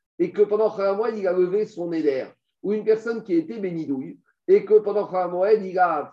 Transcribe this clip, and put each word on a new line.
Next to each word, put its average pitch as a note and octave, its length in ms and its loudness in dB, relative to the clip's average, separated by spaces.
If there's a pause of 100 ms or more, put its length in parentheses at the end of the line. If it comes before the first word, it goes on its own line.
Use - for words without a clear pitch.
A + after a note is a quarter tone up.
(180)
et F3 140 -2
que G3+ 100 2
pendant G#3 320 2
Chol G3 120 -2
Hamoed, A3 300 -2
il F#3+ 120 -2
a F3 40 0
levé F#3 340 0
son E3+ 260 -8
éder. C#3 340 0 (360)
Ou F#3+ 100 -2
une G#3+ 120 -2
personne A3 380 0
qui F3+ 120 -4
était F#3 260 -2
bénidouille D#3+ 580 -6 (300)
et G3 160 6
que G#3+ 160 6
pendant G3+ 260 -2
Chol F#3 120 -4
Hamoed, F#3 460 2
il F#3 140 -6
a E3 340 0